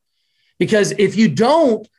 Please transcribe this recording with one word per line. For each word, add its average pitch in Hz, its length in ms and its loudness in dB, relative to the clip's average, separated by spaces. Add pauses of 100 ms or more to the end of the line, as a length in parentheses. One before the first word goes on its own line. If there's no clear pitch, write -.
(600)
Because 196 320 0
if 190 240 -2
you 220 120 2
don't, 233 580 0 (120)